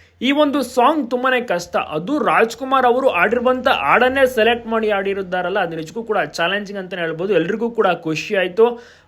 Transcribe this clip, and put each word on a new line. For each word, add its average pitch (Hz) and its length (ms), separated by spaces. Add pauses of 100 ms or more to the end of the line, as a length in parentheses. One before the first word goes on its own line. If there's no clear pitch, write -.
(220)
ಈ 254 100
ಒಂದು 285 300
ಸಾಂಗ್ 254 500
ತುಂಬಾನೇ 254 300
ಕಷ್ಟ. 175 360
ಅದು 185 420
ರಾಜ್ಕುಮಾರ್ 233 680
ಅವರು 247 240
ಆಡಿರುವಂತ 240 580
ಹಾಡನ್ನೇ 254 580
ಸೆಲೆಕ್ಟ್ 233 420
ಮಾಡಿ 220 220
ಆಡಿರುತ್ತಾರಲ್ಲ, 196 680
ಅದು 165 160
ನಿಜಕ್ಕೂ 160 280
ಕೂಡ 214 140
ಚಾಲೆಂಜಿಂಗ್ 190 640
ಅಂತಾನೆ 185 200
ಹೇಳ್ಬೋದು. 165 320
ಎಲ್ರಿಗೂ 208 380
ಕೂಡ 214 160
ಖುಷಿ 170 480
ಆಯ್ತು. 220 480 (240)